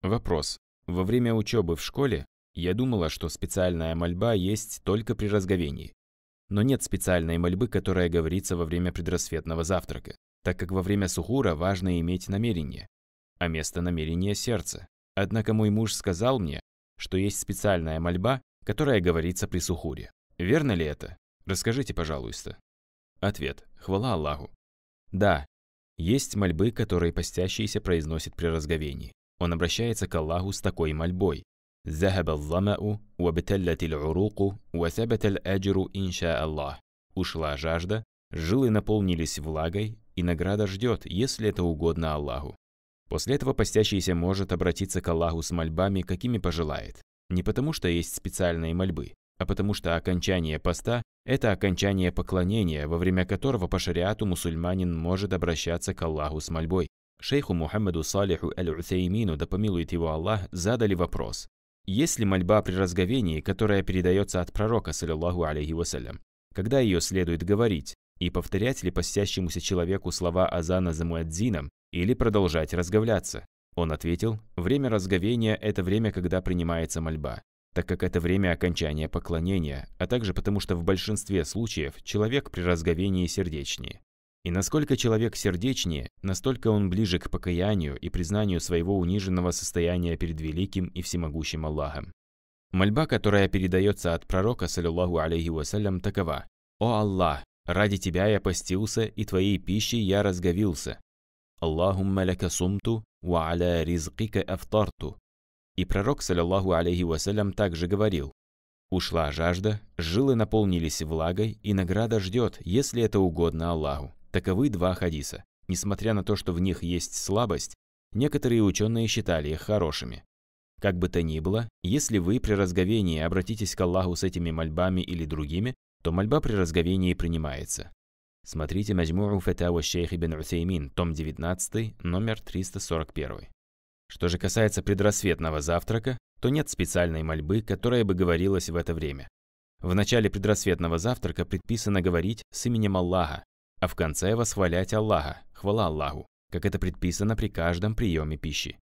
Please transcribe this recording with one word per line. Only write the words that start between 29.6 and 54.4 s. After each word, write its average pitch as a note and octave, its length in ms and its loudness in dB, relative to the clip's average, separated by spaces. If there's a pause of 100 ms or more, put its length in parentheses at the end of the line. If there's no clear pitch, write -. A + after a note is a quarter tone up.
к - 80 -8
Аллаху E2+ 340 -2
с - 100 -8
такой E2 320 0
мольбой. E2+ 520 0 (400)
"Захаба E2 520 0
ззамау, G2 640 0 (180)
вабталлатил E2 920 0
уруку, G2 500 0 (120)
васабатал G2+ 720 0
аджру, F#2+ 480 0
инша F2+ 500 -2
Аллах". D2+ 380 -6 (340)
"Ушла D#2+ 420 -2
жажда, E2 460 -2 (300)
жилы F#2 360 2
наполнились G2 720 2
влагой, E2 580 -4 (200)
и F2 80 0
награда F2+ 420 0
ждёт, G2 400 -2
если G#2+ 420 0
это F#2+ 140 0
угодно E2 520 0
Аллаху". D2 420 -6 (520)
После A#2+ 280 -2
этого C3+ 180 -2
постящийся G2+ 640 2
может F#2 360 0
обратиться F2+ 480 0
к F2+ 80 -4
Аллаху E2 320 0
с - 120 -6
мольбами, F2 500 0
какими A#2 360 -2
пожелает. D#2+ 600 -2 (300)
Не F2+ 140 0
потому, B2+ 280 0
что - 140 -4
есть E2+ 300 0
специальные E2 580 -2
мольбы, F2+ 400 -2 (240)
а - 80 -2
потому G2 260 0
что E2+ 220 0
окончание F2 640 0
поста — A2+ 420 -2 (240)
это A#2+ 280 2
окончание F#2+ 580 2
поклонения, F2 800 0
во E2 100 0
время F#2 260 4
которого G2+ 440 0
по F#2+ 100 0
шариату F#2 480 0
мусульманин F2 680 0